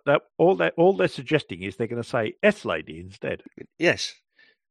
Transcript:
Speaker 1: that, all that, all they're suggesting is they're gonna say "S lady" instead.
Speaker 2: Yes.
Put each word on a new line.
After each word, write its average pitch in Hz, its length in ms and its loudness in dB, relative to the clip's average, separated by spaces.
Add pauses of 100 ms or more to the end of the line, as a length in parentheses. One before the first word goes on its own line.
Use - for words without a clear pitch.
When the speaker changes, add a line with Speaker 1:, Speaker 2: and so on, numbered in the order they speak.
Speaker 1:
that, 147 160 4 (160)
all 185 180 4
that, 170 220 0
all 185 180 4
they're 185 120 0
suggesting 127 540 -4
is 98 140 -8
they're 117 120 -2
gonna 120 160 -6
say 110 380 -4
"S 208 220 2
lady" 82 360 -4
instead. 92 420 -10 (360)
Speaker 2:
Yes. 156 360 0 (560)